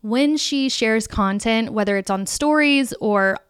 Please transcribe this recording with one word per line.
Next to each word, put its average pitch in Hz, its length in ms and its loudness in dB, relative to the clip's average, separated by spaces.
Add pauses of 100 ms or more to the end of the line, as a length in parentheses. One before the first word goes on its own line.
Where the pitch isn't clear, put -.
when 277 380 0
she 269 320 -2
shares 220 360 0
content, 214 680 -2
whether 202 240 0
it's 196 100 -6
on 196 160 -2
stories 294 760 2
or 196 360 2 (140)